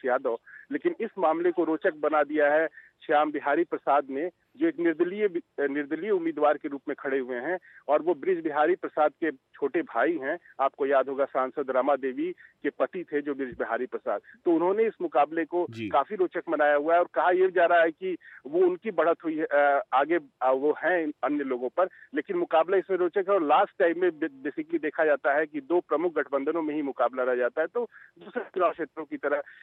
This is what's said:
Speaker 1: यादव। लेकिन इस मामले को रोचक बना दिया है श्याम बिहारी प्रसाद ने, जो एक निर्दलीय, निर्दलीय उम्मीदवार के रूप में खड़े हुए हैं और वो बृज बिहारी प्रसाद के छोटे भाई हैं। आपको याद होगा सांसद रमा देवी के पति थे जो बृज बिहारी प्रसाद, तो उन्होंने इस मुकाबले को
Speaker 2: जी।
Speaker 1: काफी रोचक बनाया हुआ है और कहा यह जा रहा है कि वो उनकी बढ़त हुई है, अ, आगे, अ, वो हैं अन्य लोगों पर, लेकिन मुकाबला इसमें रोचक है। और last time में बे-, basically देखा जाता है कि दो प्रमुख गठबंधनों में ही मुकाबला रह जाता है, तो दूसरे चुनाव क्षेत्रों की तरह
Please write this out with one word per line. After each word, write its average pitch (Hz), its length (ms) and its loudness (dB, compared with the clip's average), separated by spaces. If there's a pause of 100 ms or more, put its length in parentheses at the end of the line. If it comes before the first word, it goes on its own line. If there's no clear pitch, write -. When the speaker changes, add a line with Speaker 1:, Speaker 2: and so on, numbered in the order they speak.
Speaker 1:
यादव। 127 320 0 (340)
लेकिन 180 280 -2
इस 220 180 -4
मामले 170 340 0
को 170 120 0
रोचक 160 300 0
बना 151 300 0
दिया 147 300 2
है 156 140 2 (380)
श्याम 151 260 2
बिहारी 143 320 0
प्रसाद 143 460 0
ने, 139 200 -4 (280)
जो 160 100 0
एक 156 120 -2
निर्दलीय, 175 500 0 (300)
निर्दलीय 147 520 -2
उम्मीदवार 156 460 2
के 156 100 -10
रूप 143 200 -8
में 139 120 -4
खड़े 135 200 -2
हुए 123 180 -6
हैं 160 220 -4 (280)
और 151 140 2
वो 170 120 0
बृज 165 300 -2
बिहारी 156 320 2
प्रसाद 151 360 0
के 160 200 -4
छोटे 143 500 -6
भाई 123 360 -2
हैं। 139 200 -6 (220)
आपको 139 260 0
याद 135 240 2
होगा 135 160 -2
सांसद 131 440 -4
रमा 131 260 2
देवी 135 360 -4 (320)
के 147 60 -2
पति 151 340 -4
थे 147 180 -4
जो 143 140 -6
बृज 131 220 -8
बिहारी 113 280 -4
प्रसाद, 110 360 -6 (240)
तो 175 60 2
उन्होंने 180 320 2
इस 220 180 -2
मुकाबले 160 440 0
को 175 240 -2
Speaker 2:
जी। 113 200 -8
Speaker 1:
काफी 143 260 0
रोचक 180 340 -2
बनाया 147 260 4
हुआ 151 180 2
है 170 60 6
और 175 140 2
कहा 170 180 2
यह 185 180 4
जा 175 160 4
रहा 170 160 6
है 165 100 4
कि 185 260 -6 (300)
वो 302 120 -2
उनकी 226 320 2
बढ़त 165 320 2
हुई 160 140 -4
है, 156 80 -4
अ, 143 380 2 (100)
आगे, 151 260 2 (220)
अ, 131 100 2
वो 135 200 2 (120)
हैं 160 280 0 (120)
अन्य 143 200 -2
लोगों 127 260 -4
पर, - 180 0 (280)
लेकिन 175 220 -4
मुकाबला 170 400 2
इसमें 185 200 -2
रोचक 180 320 0
है। 202 60 4
और 180 80 2
last 156 360 2
time 170 220 2
में 175 180 0
बे-, 143 280 -8
basically 156 340 -6
देखा 156 240 -2
जाता 143 320 2
है 160 80 0
कि 151 160 -10
दो 160 180 0
प्रमुख 165 340 -2
गठबंधनों 143 480 -2
में 147 140 -4
ही 156 60 -2
मुकाबला 127 420 -2
रह 127 120 0
जाता 123 260 -2
है, 170 60 -2
तो 233 220 -4 (300)
दूसरे 202 240 -10
चुनाव 175 280 -2
क्षेत्रों 160 340 -8
की 151 120 -10
तरह 143 240 -2 (220)